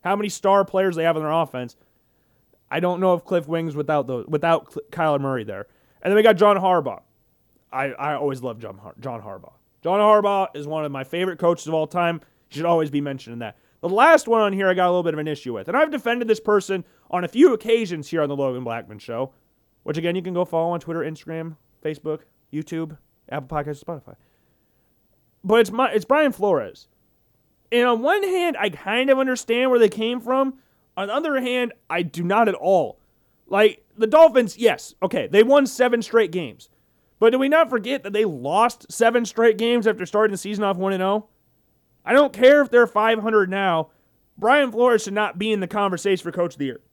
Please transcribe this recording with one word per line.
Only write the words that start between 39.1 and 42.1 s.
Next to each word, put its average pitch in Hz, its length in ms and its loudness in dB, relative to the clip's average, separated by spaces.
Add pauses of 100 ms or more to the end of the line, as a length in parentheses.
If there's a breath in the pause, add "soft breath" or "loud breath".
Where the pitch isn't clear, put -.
straight 226 340 2
games 226 280 0
after 202 180 -2
starting 208 280 0
the 190 60 -8
season 208 260 -6
off 196 120 0
one 190 160 -2
and 185 100 -2
oh? 202 260 -2 (760)
I - 80 -2